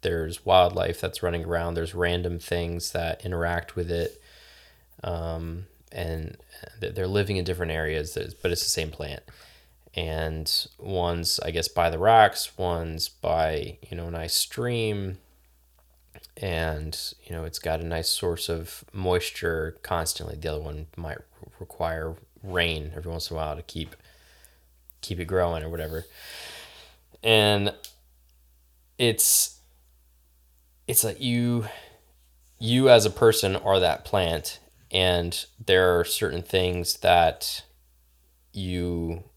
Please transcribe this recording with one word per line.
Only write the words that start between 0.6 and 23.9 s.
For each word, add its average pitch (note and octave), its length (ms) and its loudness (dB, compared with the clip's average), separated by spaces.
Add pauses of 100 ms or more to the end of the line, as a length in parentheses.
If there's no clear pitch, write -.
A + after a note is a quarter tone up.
that's - 240 -6
running E2+ 200 -2
around. E2+ 300 -2
There's E2+ 200 -4
random F2 440 0
things E2+ 540 -4
that E2+ 320 -6
interact F2 500 -4
with F2 160 -4
it. E2+ 300 -4 (840)
Um, E2 640 -6 (240)
and D#2+ 460 -6 (440)
th-, - 140 -6
they're F#2 140 -4
living G2+ 300 0
in F2+ 60 -2
different F2 280 -2
areas, D#2 420 -4
there's, - 200 -6
but F2 180 -2
it's E2+ 100 -2
the - 80 -2
same D#2+ 220 -2
plant. D2 300 -10 (720)
And D#2+ 720 -4 (120)
one's, F2 600 -2
I - 100 -6
guess, E2 160 -2
by E2+ 240 2
the E2 80 -4
rocks, G#2+ 580 6
one's E2 520 -4
by, D#2+ 720 -2 (120)
you F2 60 -10
know, E2+ 100 -8
a E2+ 60 -8
nice E2 220 -6
stream. G#2+ 840 -2 (1200)
And, D#2+ 600 -4 (280)
you F2 100 -10
know, E2 100 -6
it's D#2+ 140 -10
got D#2+ 220 -2
a E2+ 60 -6
nice E2 220 -2
source F2 400 -2
of E2 440 -8
moisture F2 920 -2
constantly. D#2+ 540 -4
The D#2 160 -4
other D2+ 80 -4
one D2+ 260 -10 (100)
might E2 220 -10
re-, - 400 -20
require E2 560 -6 (300)
rain E2 500 0
every E2 160 -8
once E2 180 -8
in E2 80 -6
a D#2+ 40 -2
while D#2 160 -4
to E2+ 60 -12
keep, - 340 -10 (1040)